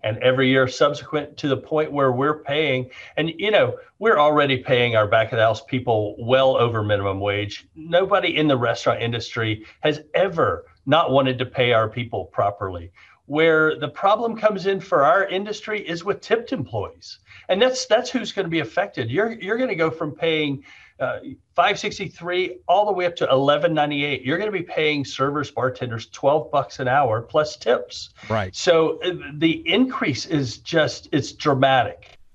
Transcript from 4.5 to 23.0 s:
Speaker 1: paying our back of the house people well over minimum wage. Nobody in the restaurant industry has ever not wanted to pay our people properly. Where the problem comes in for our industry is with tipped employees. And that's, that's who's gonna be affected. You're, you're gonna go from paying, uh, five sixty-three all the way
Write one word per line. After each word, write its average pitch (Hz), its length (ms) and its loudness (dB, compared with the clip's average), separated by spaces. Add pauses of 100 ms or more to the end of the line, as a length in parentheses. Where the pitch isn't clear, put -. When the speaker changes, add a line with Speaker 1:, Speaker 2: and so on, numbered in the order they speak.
Speaker 1:
paying 120 380 2
our 107 120 4
back 110 240 2
of 120 60 -2
the 110 60 4
house 110 220 0
people 110 540 -2
well 131 360 4
over 110 280 0
minimum 98 360 -2
wage. 101 560 -4
Nobody 175 640 0
in 151 100 2
the 135 100 4
restaurant 117 440 0
industry 113 640 -4 (160)
has 151 200 -2 (120)
ever 165 520 0 (200)
not 151 240 2
wanted 131 300 0
to 123 80 -4
pay 120 260 0
our 110 160 2
people 113 360 -8
properly. 95 680 -4 (340)
Where 156 520 2
the 151 120 -6
problem 220 480 0
comes 196 280 0
in 196 140 0
for - 240 2
our 190 240 4
industry 208 600 -6
is 170 160 -8
with - 180 -4
tipped - 300 -2
employees. 110 680 -8 (280)
And 185 140 2
that's, 254 240 0
that's 247 240 0
who's 226 220 -6
gonna 185 160 -4
be 165 120 -2
affected. 147 520 -4
You're, 214 220 0
you're 196 240 -4
gonna 247 180 -2
go 160 140 0
from 160 220 -6
paying, 151 520 -2 (360)
uh, 127 200 -4 (360)
five 190 240 2
sixty-three 180 880 -6
all 196 180 4
the 214 60 0
way 180 140 -2